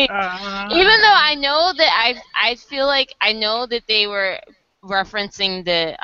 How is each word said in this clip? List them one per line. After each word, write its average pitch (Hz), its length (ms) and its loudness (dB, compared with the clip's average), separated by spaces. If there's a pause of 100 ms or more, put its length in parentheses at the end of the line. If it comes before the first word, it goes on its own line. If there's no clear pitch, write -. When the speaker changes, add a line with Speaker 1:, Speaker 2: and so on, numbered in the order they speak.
Speaker 1:
Uh. 196 640 -6
Speaker 2:
Even 381 320 4
though 427 140 6
I 302 200 2
know 294 400 0
that 294 160 2 (440)
I, 220 160 0
I 247 40 -4
feel 269 300 -4
like 277 360 0
I 214 120 0
know 220 340 -4
that 233 200 -6
they 214 200 0
were 196 320 -4 (440)
referencing 190 840 -4
the, 165 380 -2